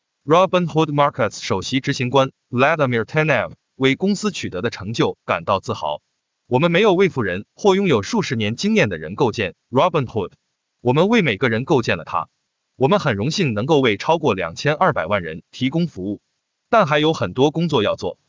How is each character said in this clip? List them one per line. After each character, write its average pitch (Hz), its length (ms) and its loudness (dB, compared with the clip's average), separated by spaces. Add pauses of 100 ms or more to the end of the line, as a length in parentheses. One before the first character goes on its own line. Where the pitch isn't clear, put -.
(260)
Robinhood 160 680 2
Markets 143 480 0
首 98 220 -4
席 127 180 -2
执 139 140 -4
行 123 160 -4
官 131 220 2 (180)
Vladimir 131 540 0
Tenev 127 480 -2 (240)
为 135 200 2
公 196 200 0
司 208 160 -4
取 - 180 -8
得 90 140 -8
的 117 80 -2
成 101 220 -10
就 113 220 -2 (120)
感 87 180 -4
到 98 140 0
自 113 140 -8
豪。 76 280 -6 (480)
“我 123 80 2
们 170 140 2
没 170 100 2
有 214 140 4
为 190 140 4
富 135 120 -6
人 95 320 -4
或 196 220 2
拥 202 100 2
有 127 160 4
数 196 220 -2
十 131 120 -4
年 110 200 -2
经 202 180 0
验 170 160 2
的 87 80 -6
人 78 160 -10
构 120 180 0
建 95 220 -4 (160)
Robinhood， 127 640 -2 (500)
我 123 120 2
们 160 140 4
为 233 140 4
每 127 160 0
个 131 100 0
人 113 160 -2
构 131 200 2
建 110 120 0
了 82 80 -8
它。 82 240 -4 (480)
我 127 120 2
们 196 100 4
很 131 180 0
荣 101 140 -2
幸 156 240 -2
能 104 140 -4
够 147 140 4
为 113 160 2
超 165 200 0
过 135 160 0
两 85 220 -4
千 151 180 -2
二 175 180 2
百 92 140 -2
万 101 160 0
人 80 300 -10
提 127 180 -2
供 165 160 0
服 101 260 -6
务， 98 100 -8 (460)
但 214 200 4
还 147 100 2
有 151 160 2
很 98 220 -4
多 143 160 2
工 165 180 -2
作 131 140 2
要 90 120 0
做。” 90 220 -8 (120)